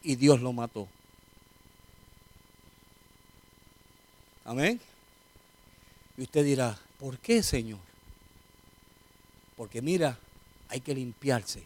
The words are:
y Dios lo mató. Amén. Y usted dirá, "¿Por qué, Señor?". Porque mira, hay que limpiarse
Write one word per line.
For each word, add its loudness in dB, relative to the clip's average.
y 0
Dios 6
lo -4
mató. -6
Amén. -2
Y -8
usted 2
dirá, 2
"¿Por -10
qué, 2
Señor?". -2
Porque -10
mira, 0
hay -6
que -6
limpiarse -4